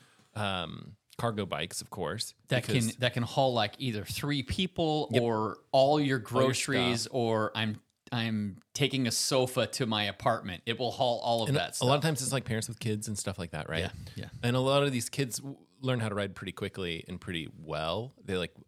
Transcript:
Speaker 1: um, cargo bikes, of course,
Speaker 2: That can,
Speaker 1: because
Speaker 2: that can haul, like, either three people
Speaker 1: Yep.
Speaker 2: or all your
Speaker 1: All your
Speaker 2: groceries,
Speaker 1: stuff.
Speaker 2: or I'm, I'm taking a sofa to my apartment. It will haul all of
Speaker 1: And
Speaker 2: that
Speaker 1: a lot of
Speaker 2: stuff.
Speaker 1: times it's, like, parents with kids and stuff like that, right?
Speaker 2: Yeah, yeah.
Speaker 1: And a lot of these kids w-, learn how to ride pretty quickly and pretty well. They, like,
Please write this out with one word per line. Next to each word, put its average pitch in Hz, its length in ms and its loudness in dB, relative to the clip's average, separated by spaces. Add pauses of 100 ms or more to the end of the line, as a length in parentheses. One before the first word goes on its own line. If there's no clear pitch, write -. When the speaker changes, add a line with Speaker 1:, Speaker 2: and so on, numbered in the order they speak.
(340)
Speaker 1:
um, 95 640 -4 (220)
cargo 107 260 -2
bikes, 85 380 -4
of - 80 -14
course, 90 420 -6 (160)
Speaker 2:
That 127 140 2
can, 117 120 -2
Speaker 1:
because 117 220 2
Speaker 2:
that 120 160 0
can 120 120 -2
haul, 135 280 2
like, 107 260 0
either 110 260 -2
three 147 380 -2
people 160 680 0
Speaker 1:
Yep. 123 120 4
Speaker 2:
or 110 360 2 (140)
all 139 280 8
your - 0 -
Speaker 1:
All - 80 -
your 131 120 2
Speaker 2:
groceries, 123 840 2
Speaker 1:
stuff. - 120 -6
Speaker 2:
or 113 400 2
I'm, 107 280 0 (300)
I'm 110 440 -2 (160)
taking 135 340 2
a 113 40 2
sofa 127 560 2
to - 180 -2
my 107 200 2
apartment. 101 600 -2
It 117 140 -2
will 120 140 -2
haul 123 260 2
all 117 240 2
of 107 60 0
Speaker 1:
And 135 100 2
Speaker 2:
that 85 220 -2
Speaker 1:
a - 40 2
lot 131 120 6
of 143 40 4
Speaker 2:
stuff. - 20 -4
Speaker 1:
times 156 200 0
it's, 120 100 -2
like, 135 120 0
parents 113 240 -2
with 113 100 -10
kids 107 300 -2
and 104 100 -4
stuff - 200 -6
like 80 120 -6
that, 78 180 -6
right? 80 120 -2
Speaker 2:
Yeah, 90 100 -2 (240)
yeah. - 140 -10 (140)
Speaker 1:
And 120 120 2
a 127 60 2
lot 139 240 4
of 143 80 0
these 120 180 -2
kids 135 280 -2
w-, 135 200 -10 (220)
learn 127 200 0
how 110 80 -2
to 101 60 -2
ride 98 200 -2
pretty 92 180 -8
quickly 90 540 -6
and 90 140 -8
pretty 85 280 -6 (100)
well. 80 560 -4 (100)
They, 95 140 -2
like, 85 140 -4 (160)